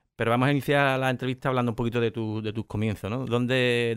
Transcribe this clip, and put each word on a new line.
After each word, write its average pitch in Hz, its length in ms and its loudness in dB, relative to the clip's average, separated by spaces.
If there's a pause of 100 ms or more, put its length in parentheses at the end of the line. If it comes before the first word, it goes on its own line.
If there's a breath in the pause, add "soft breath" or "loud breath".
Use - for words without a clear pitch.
(160)
Pero 113 160 0
vamos 127 160 4
a 147 40 2
iniciar 143 480 2
la 131 120 0
entrevista 127 380 -4
hablando 123 240 0
un - 20 -10
poquito 117 260 0
de 113 80 2
tu, 110 320 -4
de 107 100 -4
tus 110 140 -6
comienzos, 107 460 -2
¿no? 123 160 -4
¿Dónde, 120 680 2